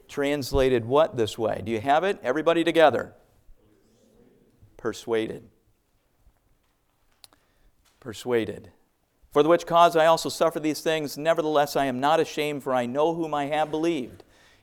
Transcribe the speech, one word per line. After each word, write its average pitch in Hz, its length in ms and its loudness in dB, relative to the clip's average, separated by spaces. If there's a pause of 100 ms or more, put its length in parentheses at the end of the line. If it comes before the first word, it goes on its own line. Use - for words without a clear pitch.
translated 135 800 0
what 147 320 2
this 110 200 -2
way? 107 280 -4
Do 110 60 -6
you 110 100 -2
have 143 220 2
it? 196 180 -4
Everybody 156 420 0
together. 156 500 2 (1600)
Persuaded. - 720 -6 (2500)
Persuaded. 117 720 -6 (600)
"For 147 100 4
the 151 80 4
which 170 160 4
cause 170 300 4
I 160 100 4
also 165 240 2
suffer 160 300 -2
these 151 220 -4
things. 160 360 -4
Nevertheless, 156 580 0
I 139 100 0
am 127 140 -4
not 151 200 2
ashamed, 147 440 -4
for 131 100 -4
I 123 120 0
know 147 300 -2
whom 160 180 -6
I 143 120 -2
have 151 260 -2
believed, 156 520 -4 (400)